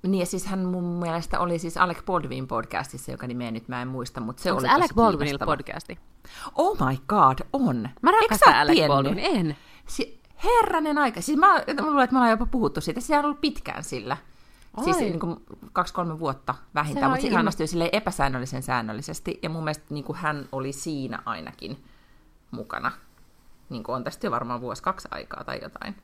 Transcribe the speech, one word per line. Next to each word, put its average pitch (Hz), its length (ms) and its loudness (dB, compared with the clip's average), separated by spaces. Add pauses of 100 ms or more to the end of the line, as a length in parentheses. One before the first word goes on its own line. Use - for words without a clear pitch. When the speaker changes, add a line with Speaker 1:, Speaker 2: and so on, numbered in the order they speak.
Speaker 1:
Niin, 190 160 2
ja 170 60 2
siis 180 220 -4
hän 185 180 -2
mun 180 180 -2
mielestä 170 560 -2
oli 175 200 0
siis 165 180 -8
Alec 175 280 -2
Baldwin 131 420 -2
podcastissa, - 640 -6
joka 123 160 -10
nimeä 120 240 -6
nyt 113 160 -10
mä 123 140 -8
en 127 60 -8
muista, 127 340 -8
mut 113 180 -8
se 185 120 0
Speaker 2:
Onks 127 120 0
Speaker 1:
oli - 60 0
Speaker 2:
Alec 285 120 4
Speaker 1:
tosi 339 120 0
Speaker 2:
Baldwinilla 196 320 4
Speaker 1:
kiinnostava. 143 320 -2
Speaker 2:
podcasti? - 420 -12 (560)
Speaker 1:
Oh 359 220 2 (120)
my 135 80 -2 (100)
god, 143 300 6 (160)
on. 165 360 0 (120)
Speaker 2:
Mä 302 100 6
Speaker 1:
Eikö 440 100 8
Speaker 2:
rakastan 311 320 8
Speaker 1:
sä - 40 6
oo - 40 6
Speaker 2:
Alec - 140 6
Speaker 1:
tiennyt? 143 200 6
Speaker 2:
Baldwin, 139 240 2
en. 180 380 0 (300)
Speaker 1:
Si-, - 320 -6 (240)
herranen 392 540 4
aika. 240 240 2
Siis 294 180 0
mä, 370 140 8
mä 311 100 4 (180)
luulen, 285 220 4
että 247 100 2
me 262 60 4
ollaan 233 120 6
jopa 226 140 2
puhuttu 220 360 0
siitä. 208 200 -4
Sehän 294 180 2
on 294 60 0
ollut 294 160 -2
pitkään - 420 -4
sillä. 127 340 -6 (680)
Siis 359 140 2
Speaker 2:
Ai. 285 60 2
Speaker 1:
niinku 170 380 -4 (320)
kaksi, 180 200 -2
kolme 165 260 -4
vuotta 143 360 -4 (200)
vähintään, 147 280 -2
Speaker 2:
Se - 20 2
on 262 60 4
Speaker 1:
mut 262 100 0
se 277 60 -2
Speaker 2:
ihana. 190 140 2
Speaker 1:
ilmestyi 156 260 0
silleen 170 260 0
epäsäännöllisen 135 680 -2
säännöllisesti, 127 800 -6
ja 165 60 -4
mun 160 140 -6
mielestä 151 260 -6
niinku 147 240 -6
hän 147 380 -4
oli 135 220 -4
siinä 139 520 -6
ainakin - 580 -10 (680)
mukana. 113 400 -6 (800)
Niinku 117 220 -8
on 123 120 -4
tästä - 240 -8
jo 156 40 -2
varmaan 120 300 -4
vuosi, 123 220 -8
kaksi - 280 -6
aikaa - 320 -12
tai - 180 -8
jotain. - 420 -12